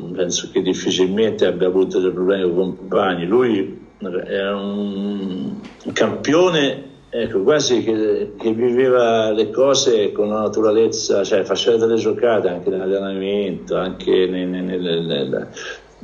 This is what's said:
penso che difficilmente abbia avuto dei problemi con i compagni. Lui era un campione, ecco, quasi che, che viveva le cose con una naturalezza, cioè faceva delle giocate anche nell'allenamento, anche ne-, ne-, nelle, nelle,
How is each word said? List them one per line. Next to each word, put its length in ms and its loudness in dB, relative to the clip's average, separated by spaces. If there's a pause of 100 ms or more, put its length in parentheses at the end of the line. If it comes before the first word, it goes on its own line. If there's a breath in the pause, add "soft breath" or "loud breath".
(140)
penso 380 -4
che 100 0
difficilmente 840 0
abbia 220 2
avuto 340 2
dei 100 2
problemi 420 0
con 140 0
i 80 -6
compagni. 500 -2
Lui 600 0 (380)
era 320 -2
un 960 -6 (400)
campione, 920 2 (240)
ecco, 360 -2
quasi 380 2
che, 560 -2
che 140 -2
viveva 800 2
le 180 0
cose 640 2
con 160 -2
una 140 -2
naturalezza, 840 2
cioè 200 2
faceva 340 2
delle 180 2
giocate 540 2
anche 200 -4
nell'allenamento, 1080 -2
anche 500 2
ne-, 180 -4
ne-, 160 -4
nelle, 380 -2
nelle, 480 -4 (560 loud breath)